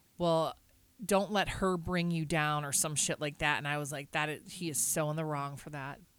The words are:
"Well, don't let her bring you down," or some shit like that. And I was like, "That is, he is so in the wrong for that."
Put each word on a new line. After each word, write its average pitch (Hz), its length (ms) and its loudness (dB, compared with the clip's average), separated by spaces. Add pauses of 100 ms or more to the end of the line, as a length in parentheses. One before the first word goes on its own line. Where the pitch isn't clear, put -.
(180)
"Well, 160 360 4 (500)
don't 190 280 2
let 190 160 2
her 190 280 2
bring 175 360 0
you 165 120 0
down," 151 400 0
or 139 80 -6
some 151 220 2
shit - 260 0
like 147 180 -4
that. 147 200 2
And 143 100 -4
I 147 100 0
was 143 140 -4
like, 139 200 -8
"That 151 160 2
is, 156 240 -8
he 170 180 -4
is 139 80 -4
so 151 320 2
in 151 60 -2
the 160 80 0
wrong 143 320 -4
for 151 140 -14
that." 143 300 -10 (180)